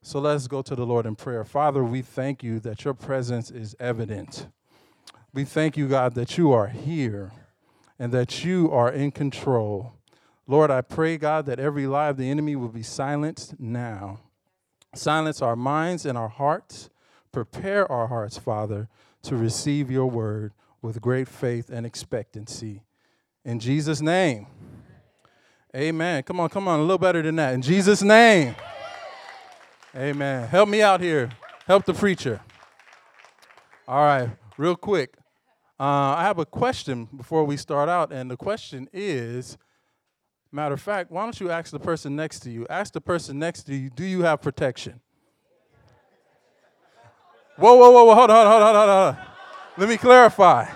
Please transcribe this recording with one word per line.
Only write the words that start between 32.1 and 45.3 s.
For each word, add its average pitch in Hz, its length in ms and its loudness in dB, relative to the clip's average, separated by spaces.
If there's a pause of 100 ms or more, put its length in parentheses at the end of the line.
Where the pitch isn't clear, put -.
All 139 160 0
right, 135 260 2 (280)
real 170 180 -2
quick. 175 400 -4 (640)
Uh, 139 360 0
I 170 80 -4
have 196 140 -2
a 160 80 -6
question 131 720 -8
before 156 280 -4
we 143 140 -4
start 147 320 -4
out, 170 240 -4
and 127 160 -12
the 127 80 -12
question 147 560 -10
is, 127 640 -10 (920)
matter 143 240 -6
of 135 60 -14
fact, 196 280 -6
why 175 140 -10
don't 226 160 -12
you 185 100 -8
ask 165 220 -8
the 147 80 -12
person 160 360 -8
next 156 260 -10
to 123 100 -16
you? 117 180 -12
Ask 185 240 -8
the 156 80 -10
person 139 380 -6
next 170 240 -8
to 139 120 -10
you, 135 140 -8
"Do 131 160 -12
you 185 160 -4
have 160 220 0
protection?" - 580 -8 (2500)